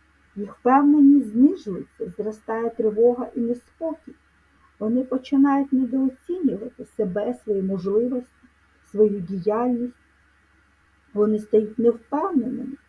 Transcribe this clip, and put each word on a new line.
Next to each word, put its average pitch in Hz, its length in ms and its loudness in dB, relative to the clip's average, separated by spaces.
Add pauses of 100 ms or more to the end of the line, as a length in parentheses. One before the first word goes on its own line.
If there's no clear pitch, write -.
(360)
їх 196 200 -10
впевненість 277 760 6
знижується, 220 880 0
зростає 226 520 -6
тривога 233 680 0
і 269 40 -6
неспокій. 247 760 -8 (640)
Вони 233 240 -2
починають 277 680 0
недооцінювати 262 1120 -4
себе, 208 480 -4 (100)
свої 196 180 -2
можливості, 202 840 -4 (440)
свою 208 280 2
діяльність. 220 760 -4 (1200)
Вони 214 260 0
стають 214 400 0
невпевненими. 262 1000 -2 (120)